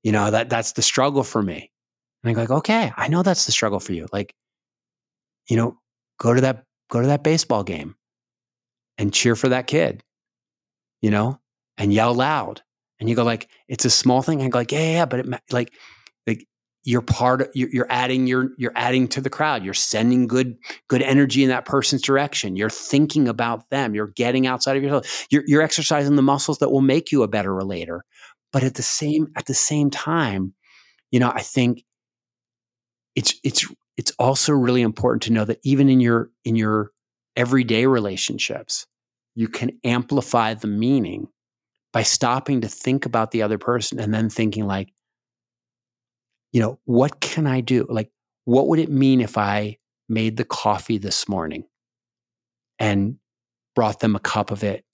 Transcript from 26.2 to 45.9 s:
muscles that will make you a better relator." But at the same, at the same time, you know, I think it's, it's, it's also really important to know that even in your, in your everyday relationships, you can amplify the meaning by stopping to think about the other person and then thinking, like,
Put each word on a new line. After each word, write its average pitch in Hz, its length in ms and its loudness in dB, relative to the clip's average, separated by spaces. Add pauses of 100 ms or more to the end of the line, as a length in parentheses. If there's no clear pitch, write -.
muscles 139 380 2
that 139 100 2
will 135 120 2
make 135 300 2
you 135 120 4
a 104 40 2
better 98 260 -2
relator." 90 520 -6 (480)
But 131 100 2
at 131 120 -2
the 131 80 -6
same, 151 520 -2
at - 120 -8
the 131 80 -4
same 147 340 2
time, 123 640 -2 (580)
you 127 80 2
know, 123 140 2
I 113 80 -6
think 123 420 -2 (1300)
it's, - 180 0 (100)
it's, - 220 -2 (320)
it's - 220 -6
also 135 340 2
really 127 280 4
important 117 420 0
to 113 100 0
know 110 120 2
that 113 180 -4
even 139 260 4
in 131 100 6
your, 117 300 2 (140)
in 113 120 -2
your 107 360 0 (440)
everyday 123 520 2
relationships, - 960 -2 (480)
you 113 140 -2
can 120 240 -6 (120)
amplify 120 680 0
the 110 140 -8
meaning 104 640 -2 (640)
by 113 100 0
stopping 127 580 0
to 110 60 -4
think - 380 -2
about 113 260 0
the 113 100 -2
other 107 160 0
person 120 420 -2
and 107 140 -2
then 110 160 0
thinking, 107 380 -2
like, 98 240 -4 (1600)